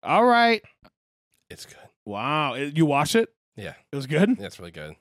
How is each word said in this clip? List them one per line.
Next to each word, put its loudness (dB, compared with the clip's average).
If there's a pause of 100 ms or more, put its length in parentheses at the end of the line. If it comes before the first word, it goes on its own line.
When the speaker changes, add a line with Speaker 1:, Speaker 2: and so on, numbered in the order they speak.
Speaker 1:
All 2
right. 4 (840)
Speaker 2:
It's -18
good. -20 (280)
Speaker 1:
Wow. -2
It, -6
you 4
watched 2
it? 2 (260)
Speaker 2:
Yeah. -12 (180)
Speaker 1:
It -10
was -8
good? 2
Speaker 2:
Yeah, -10
it's -16
really -14
good. -14